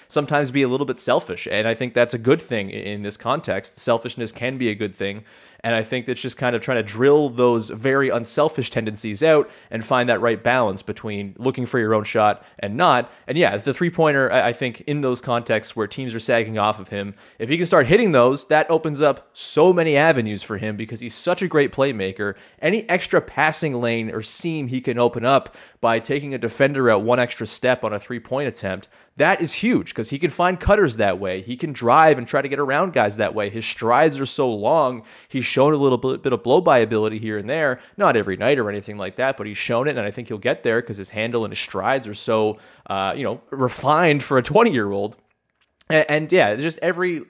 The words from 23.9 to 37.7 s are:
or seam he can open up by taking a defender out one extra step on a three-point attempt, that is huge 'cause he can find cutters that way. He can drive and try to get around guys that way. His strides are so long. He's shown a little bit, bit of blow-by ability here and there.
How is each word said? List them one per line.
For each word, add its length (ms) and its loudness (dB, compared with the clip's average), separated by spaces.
or 100 -6
seam 460 -6
he 140 -4
can 180 -2
open 240 2
up 320 0
by 200 2
taking 340 -4
a 40 -6
defender 520 2
out 140 4
one 160 2
extra 280 -2
step 380 -2
on 80 -4
a 60 -6
three-point 500 -6
attempt, 400 -8
that 260 2
is 120 -4
huge 400 0
'cause 160 -6
he 80 -6
can 140 -2
find 280 0
cutters 380 2
that 220 2
way. 220 -6
He 140 -10
can 160 -8
drive 460 6
and 100 -8
try 140 -2
to 60 -4
get 100 -4
around 360 -2
guys 240 2
that 180 0
way. 140 -4
His 140 -10
strides 560 2
are 60 -4
so 260 -2
long. 520 0
He's 180 -4
shown 280 4
a 40 2
little 220 4
bit, 240 -4
bit 100 0
of 80 -2
blow-by 380 4
ability 400 0
here 180 -6
and 100 -8
there. 320 -2